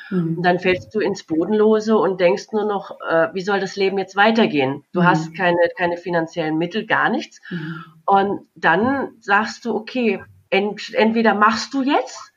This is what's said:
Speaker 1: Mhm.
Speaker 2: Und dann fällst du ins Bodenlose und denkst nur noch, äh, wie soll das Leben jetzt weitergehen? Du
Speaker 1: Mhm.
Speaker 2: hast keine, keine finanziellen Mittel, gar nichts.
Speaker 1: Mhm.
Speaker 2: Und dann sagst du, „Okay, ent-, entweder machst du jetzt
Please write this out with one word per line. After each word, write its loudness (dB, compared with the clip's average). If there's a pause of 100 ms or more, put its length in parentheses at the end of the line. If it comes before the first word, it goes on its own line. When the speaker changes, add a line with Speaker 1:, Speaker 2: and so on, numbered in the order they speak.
Speaker 1:
Mhm. -2
Speaker 2:
Und -4
dann 2
fällst -2
du -2
ins -2
Bodenlose 2
und 0
denkst 2
nur 0
noch, -6
äh, 2
wie -4
soll -2
das -6
Leben 0
jetzt -6
weitergehen? 2 (100)
Du 2
Speaker 1:
Mhm. 4
Speaker 2:
hast 2
keine, 2 (180)
keine -2
finanziellen -2
Mittel, -2
gar 2
nichts. -6
Speaker 1:
Mhm. -10 (220)
Speaker 2:
Und 2 (140)
dann 0 (100)
sagst -2
du, -2
„Okay, -2 (260)
ent-, -4
entweder 2
machst 0
du -2
jetzt -4